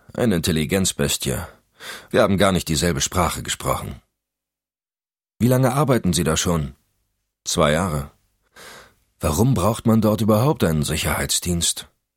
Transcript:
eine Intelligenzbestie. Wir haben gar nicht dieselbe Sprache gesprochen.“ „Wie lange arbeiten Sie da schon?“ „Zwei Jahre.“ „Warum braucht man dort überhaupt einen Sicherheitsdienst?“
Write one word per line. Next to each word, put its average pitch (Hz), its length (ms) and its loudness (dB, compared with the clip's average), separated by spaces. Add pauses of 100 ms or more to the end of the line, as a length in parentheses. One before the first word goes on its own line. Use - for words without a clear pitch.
(120)
eine 110 240 0
Intelligenzbestie. 78 1000 -2 (720)
Wir - 120 2
haben 98 140 2
gar 95 160 4
nicht 85 160 -2
dieselbe 80 320 0
Sprache - 420 -2
gesprochen.“ - 600 -6 (1400)
„Wie 117 100 4
lange 127 240 4
arbeiten 127 400 2
Sie 80 120 0
da 80 120 0
schon?“ 78 380 -2 (680)
„Zwei 76 280 2
Jahre.“ 78 380 -2 (1080)
„Warum 95 340 2
braucht 104 320 0
man 113 140 4
dort 107 200 2
überhaupt 113 440 2
einen 80 180 2
Sicherheitsdienst?“ - 1040 -4 (280)